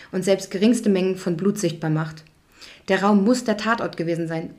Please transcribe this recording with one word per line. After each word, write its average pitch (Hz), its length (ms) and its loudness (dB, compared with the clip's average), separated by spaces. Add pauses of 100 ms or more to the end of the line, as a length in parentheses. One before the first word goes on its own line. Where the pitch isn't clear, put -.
(120)
und 180 120 -4
selbst 190 260 0
geringste 226 400 2
Mengen 185 280 2
von 175 200 -4
Blut 202 220 0
sichtbar 160 300 -2
macht. 156 340 -4 (640)
Der 143 160 2
Raum 202 200 4
muss 247 200 2
der - 140 -2
Tatort 220 400 -4
gewesen 165 300 -4
sein 165 320 -6